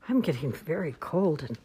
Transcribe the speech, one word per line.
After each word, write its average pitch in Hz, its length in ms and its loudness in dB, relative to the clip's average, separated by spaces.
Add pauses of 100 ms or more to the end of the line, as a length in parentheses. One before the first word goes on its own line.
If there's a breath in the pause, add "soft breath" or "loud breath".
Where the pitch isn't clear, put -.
I'm 254 140 4
getting 135 300 0
very 160 480 -4
cold 170 440 2
and 117 220 -6